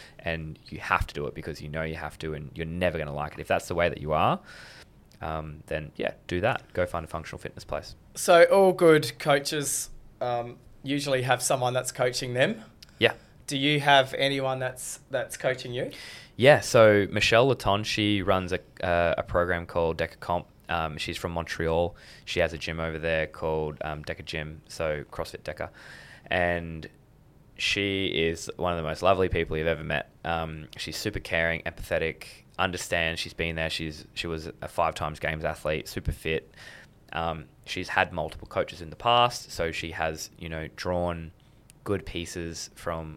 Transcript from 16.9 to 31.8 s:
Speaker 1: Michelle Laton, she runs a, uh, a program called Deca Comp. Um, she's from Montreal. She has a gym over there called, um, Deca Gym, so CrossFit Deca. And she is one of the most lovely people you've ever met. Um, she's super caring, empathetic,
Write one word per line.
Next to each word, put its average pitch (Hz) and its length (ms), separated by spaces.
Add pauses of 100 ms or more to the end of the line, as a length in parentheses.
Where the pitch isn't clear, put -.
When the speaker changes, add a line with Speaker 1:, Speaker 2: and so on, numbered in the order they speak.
Speaker 1:
Michelle 117 380
Laton, 104 360
she 104 380
runs 92 300
a, 90 80 (220)
uh, 87 360
a - 40
program 87 440
called 82 320
Deca 82 220
Comp. 87 260 (220)
Um, 80 280
she's 82 220
from 87 140
Montreal. 85 640 (280)
She - 160
has 82 120
a 80 60
gym 80 220
over 80 180
there 80 280
called, 78 560
um, 76 220
Deca 78 200
Gym, 78 440
so 76 420
CrossFit - 320
Deca. 80 260 (580)
And 85 640 (680)
she 98 500
is 82 500
one 87 160
of 85 60
the 80 60
most 78 180
lovely 92 260
people 82 300
you've 78 80
ever 78 180
met. 78 260 (140)
Um, 80 520
she's - 200
super - 220
caring, 82 440
empathetic, 80 640 (300)